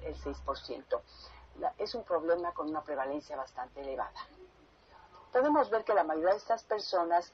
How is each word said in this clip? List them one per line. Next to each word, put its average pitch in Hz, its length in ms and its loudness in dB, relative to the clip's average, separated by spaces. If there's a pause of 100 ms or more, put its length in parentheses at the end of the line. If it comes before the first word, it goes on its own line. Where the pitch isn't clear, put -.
el 156 120 -6
seis 139 280 -8
por 139 140 -4
ciento. - 460 -4 (560)
La, 160 180 0
es 208 160 -4
un 226 100 -6
problema 170 480 2
con 160 160 -4
una 156 140 -2
prevalencia 143 560 -4
bastante 131 440 -10
elevada. 131 380 -6 (1120)
Podemos 277 380 4
ver 214 140 0
que 220 100 2
la 185 100 6
mayoría 160 280 2
de 208 60 4
estas 226 260 -2
personas 175 720 2